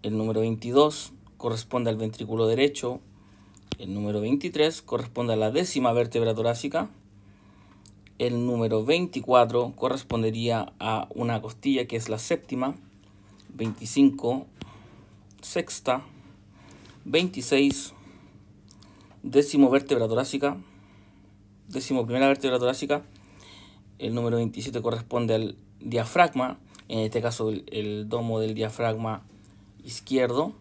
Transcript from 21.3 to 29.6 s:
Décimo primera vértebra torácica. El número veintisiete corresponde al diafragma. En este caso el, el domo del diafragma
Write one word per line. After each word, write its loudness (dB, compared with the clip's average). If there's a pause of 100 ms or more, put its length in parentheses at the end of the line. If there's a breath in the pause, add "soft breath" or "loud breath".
Décimo -2
primera 2
vértebra 2
torácica. 0 (960 loud breath)
El -6
número 0
veintisiete -4
corresponde -2
al -2 (220)
diafragma. 2 (300 loud breath)
En -2
este 0
caso -2
el, -6
el -6
domo -2
del -2
diafragma -4 (600 loud breath)